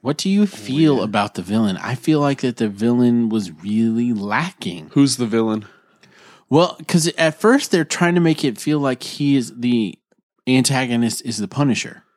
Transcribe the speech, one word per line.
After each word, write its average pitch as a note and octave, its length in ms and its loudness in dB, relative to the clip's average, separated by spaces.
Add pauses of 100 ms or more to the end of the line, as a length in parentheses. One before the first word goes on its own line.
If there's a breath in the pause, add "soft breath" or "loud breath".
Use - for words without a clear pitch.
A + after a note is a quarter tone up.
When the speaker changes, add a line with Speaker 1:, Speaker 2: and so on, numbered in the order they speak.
Speaker 1:
What D3+ 160 -4
do - 140 -2
you G3+ 160 4
feel D3+ 500 2
Speaker 2:
Weird. G#2 140 -2
Speaker 1:
about G#2 240 -2
the - 80 -8
villain? G2+ 340 0
I G#2 180 -4
feel D#3 260 0
like C#3+ 200 0
that B2 160 -2
the A2 120 -2
villain A#2 600 2
was G#2+ 220 -2
really A2+ 640 -2
lacking. G#2 800 -6
Speaker 2:
Who's C3+ 260 2
the B2 80 -2
villain? A2 400 -2 (800 soft breath)
Speaker 1:
Well, D#3 300 2 (100)
'cause E3+ 200 2 (100)
at D#3+ 200 0
first C4 320 2
they're E3 140 2
trying F3 300 0
to F3+ 80 4
make D#3+ 200 2
it B2+ 160 -2
feel D3+ 200 -2
like C3+ 240 -2
he C#3+ 340 0
is A2+ 200 -2
the A#2+ 420 -2 (480)
antagonist B2 800 0
is A2+ 100 -6
the G2+ 120 -6
Punisher. - 560 -4 (120)